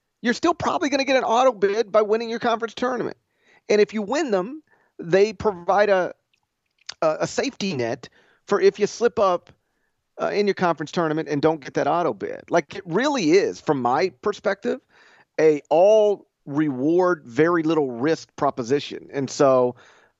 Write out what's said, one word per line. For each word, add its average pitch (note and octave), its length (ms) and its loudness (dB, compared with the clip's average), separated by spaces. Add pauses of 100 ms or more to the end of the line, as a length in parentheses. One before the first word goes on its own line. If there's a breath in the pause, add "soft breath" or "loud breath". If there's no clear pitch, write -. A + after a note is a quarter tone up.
(240)
You're A#3 100 0
still E4 220 0
probably C#4 340 -2
gonna C4+ 160 -2
get C4 120 2
an A#3+ 60 0
auto B3+ 280 2
bid G3+ 400 -2
by G#3+ 100 4
winning A3+ 300 -2
your A#3 80 -6
conference A3+ 340 -4
tournament. B3 440 -6 (520 soft breath)
And G#3 100 4
if G3+ 140 2
you G#3+ 80 -4
win C4 300 -2
them, G#3 300 -4 (380)
they F#3+ 320 2
provide G3 560 0
a, F#3 260 2 (880)
a, D#3+ 200 0
a E3 60 -2
safety A#3 500 -6
net A#2+ 320 -6 (360 soft breath)
for G3 140 0
if G3 180 4
you G3+ 100 0
slip - 320 -2
up, F#3 320 0 (680)
uh, E3 60 -2
in F3+ 200 0
your F#3+ 60 0
conference E3+ 380 -2
tournament D#3 380 -2
and D3 120 -2
don't D#3+ 200 2
get C3+ 140 -14
that C#3 120 0
auto D#3+ 260 0
bid. - 360 -10
Like, E3+ 260 -2
it - 100 -12
really G#3 460 0
is, C#3+ 300 2
from C#3+ 200 -2
my C#3+ 280 0 (120)
perspective, G#3 600 -4 (580 soft breath)
a D3+ 300 4
all G3+ 580 4 (180)
reward, D3+ 800 0
very D#3 380 0
little D#3 260 0
risk C#3 460 -4
proposition. C3+ 800 -4
And C3+ 160 -6
so, B2+ 460 2 (440 soft breath)